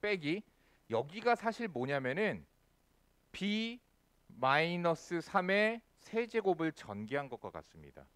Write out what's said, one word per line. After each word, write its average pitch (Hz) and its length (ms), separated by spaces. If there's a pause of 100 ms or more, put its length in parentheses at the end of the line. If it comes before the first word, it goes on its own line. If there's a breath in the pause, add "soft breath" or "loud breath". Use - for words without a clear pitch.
빼기. 190 420 (460 soft breath)
여기가 160 460
사실 226 320
뭐냐면은 135 760 (840)
B 220 480 (480)
마이너스 165 920
삼의 202 600 (180)
세제곱을 196 760
전개한 113 560
것과 113 220
같습니다. 73 540 (100)